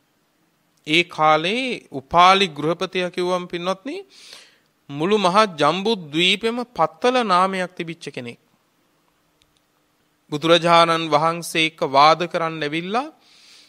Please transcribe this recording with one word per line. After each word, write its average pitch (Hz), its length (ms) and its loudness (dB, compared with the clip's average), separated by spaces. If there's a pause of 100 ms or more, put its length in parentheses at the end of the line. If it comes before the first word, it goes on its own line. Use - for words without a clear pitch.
(880)
ඒ 160 180 2
කාලේ 170 880 -2
උපාලි 180 580 4
ගෘහපතියා 170 600 -4
කිව්වම 180 360 -4
පින්වත්නි 190 500 -8 (960)
මුළු 160 280 -2
මහා 196 340 2
ජම්බුද්වීපෙම 185 1120 -2
පත්තල 247 560 -2
නාමයක් 185 520 0
තිබිච්ච 165 340 -12
කෙනෙක්. 120 300 -14 (1900)
බුදුරජාණන් 165 760 4
වහන්සේ 160 560 0
එක්ක 156 220 -8
වාද 151 380 4
කරන්න 165 360 -6
ඇවිල්ලා 180 440 -6 (640)